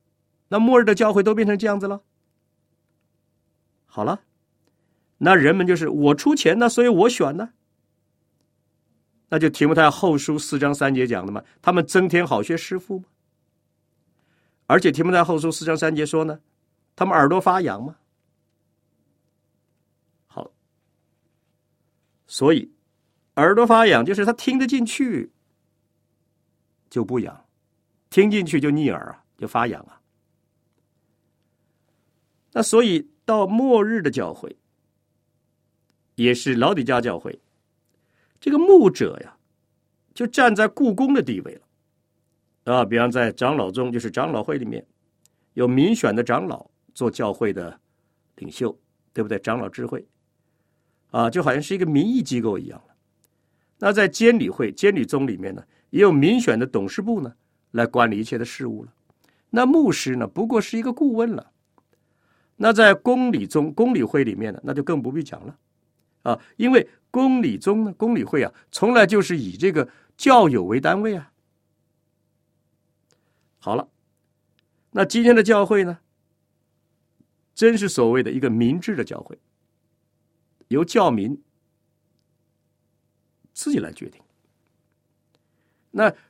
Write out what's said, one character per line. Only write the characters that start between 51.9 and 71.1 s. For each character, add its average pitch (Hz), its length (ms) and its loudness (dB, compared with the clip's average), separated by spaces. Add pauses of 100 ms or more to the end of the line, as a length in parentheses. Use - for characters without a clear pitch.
意 247 160 -2
机 127 200 -4
构 107 180 -4
一 - 60 -12
样 - 200 -18
了。 - 100 -20 (800)
那 202 160 0
在 196 160 2
监 233 280 4
理 143 120 -4
会、 - 240 -4
监 202 200 0
理 131 120 -2
宗 139 200 -4
里 110 120 -6
面 95 180 -12
呢， - 80 -18 (280)
也 175 100 0
有 202 100 8
民 160 260 4
选 135 220 0
的 127 80 -2
董 101 220 -4
事 - 120 -8
部 208 200 -4
呢， 127 120 -12 (380)
来 117 160 0
管 120 240 0
理 104 80 -4
一 110 60 -4
切 120 120 -6
的 113 60 -8
事 127 240 -12
务 110 160 -12
了。 117 100 -20 (560)
那 240 160 2
牧 285 240 4
师 131 280 -4
呢， 117 100 -4
不 202 180 -6
过 226 140 0
是 214 180 -6
一 226 40 -4
个 240 100 -4
顾 254 220 0
问 226 180 -2
了。 - 220 -12 (1040)
那 214 140 2
在 214 220 6
公 247 380 0
理 196 160 -4
宗、 151 260 -2
公 233 180 2
理 175 120 0
会 135 200 0
里 110 120 -4
面 107 180 -8
呢， - 100 -18
那 131 80 -8
就 143 120 -6
更 151 180 -4
不 120 100 -8
必 151 120 -6
讲 - 200 -18
了。 135 140 -20 (680)
啊， 120 160 -4 (180)
因 240 140 0
为 247 160 4 (220)
公 262 320 0
理 120 160 -2
宗 208 260 -2
呢， 202 100 -6
公 226 220 -4
理 139 80 -2
会 131 200 -2
啊， - 100 -6 (180)
从 220 220 0
来 226 120 6
就 196 160 2
是 180 160 -4
以 95 200 -8
这 175 140 0
个 147 180 -2 (280)
教 240 300 6
友 117 160 0
为 104 160 -2
单 170 220 -2
位 214 140 -4